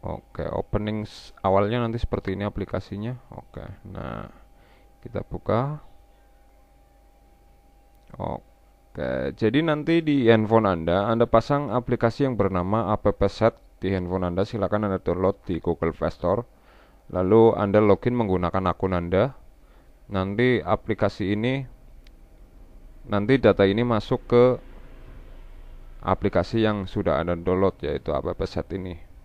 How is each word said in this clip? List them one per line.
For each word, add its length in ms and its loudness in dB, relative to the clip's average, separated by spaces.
Oke, 440 -10
opening 560 -4
s-, 280 -20
awalnya 360 2
nanti 200 -4
seperti 320 -4
ini 120 -4
aplikasinya. 720 -8
Oke, 280 -16
nah, 400 -12
kita 240 -10
buka. 560 -4
Oke, 1200 -8
jadi 320 2
nanti 400 0
di 240 4
handphone 400 6
Anda, 400 2
Anda 160 2
pasang 480 2
aplikasi 480 0
yang 160 0
bernama 560 0
App 160 0
Set 300 2
di 160 0
handphone 320 -2
Anda. 160 0
Silakan 480 -2
Anda 80 -2
download 480 0
di 80 -2
Google 320 -2
Play 240 -4
Store. 320 -2
Lalu 480 6
Anda 240 4
login 320 4
menggunakan 560 0
akun 240 -2
Anda. 400 0
Nanti 480 0
aplikasi 720 -2
ini, 320 -2
nanti 320 2
data 240 6
ini 160 2
masuk 480 0
ke 140 6
aplikasi 560 0
yang 240 0
sudah 400 0
Anda 80 -2
download, 480 0
yaitu 320 -4
App 160 -2
Set 240 -6
ini. 560 -10